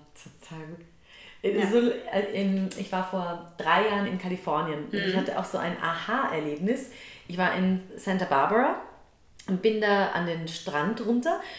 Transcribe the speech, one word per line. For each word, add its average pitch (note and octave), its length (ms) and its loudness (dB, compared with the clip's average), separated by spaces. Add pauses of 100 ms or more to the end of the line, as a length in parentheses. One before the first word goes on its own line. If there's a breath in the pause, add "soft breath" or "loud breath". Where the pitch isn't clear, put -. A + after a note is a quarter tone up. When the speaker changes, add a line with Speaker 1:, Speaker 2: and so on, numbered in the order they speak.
(240)
Speaker 1:
Total - 440 -16
gut. E3+ 180 -14 (580 loud breath)
Äh, G3+ 160 2
Speaker 2:
Ja. G3+ 120 4
Speaker 1:
so, A#3 80 6
äh, A3 600 0
in, F#3+ 380 0
ich G3 140 -8
war F#3 180 -2
vor F3 480 -4
drei F3+ 300 4
Jahren G3+ 200 0
in F#3 120 -2
Kalifornien D#3+ 720 -2
und - 20 -12
ich G3 200 0
Speaker 2:
Mhm. F#3+ 60 4
Speaker 1:
hatte - 200 -2
auch F#3 60 -2
so - 120 -4
ein F3 240 -2
Aha-Erlebnis. E3 1080 -2 (380 loud breath)
Ich F3 100 -10
war F#3 180 2
in F#3 260 2 (140)
Santa F#3 300 0
Barbara G#3 500 4 (720)
und F#3 160 0
bin G#3+ 180 4
da G3+ 280 4
an F3 180 0
den E3 200 -2
Strand E3 580 -2
runter B3 340 2 (200 loud breath)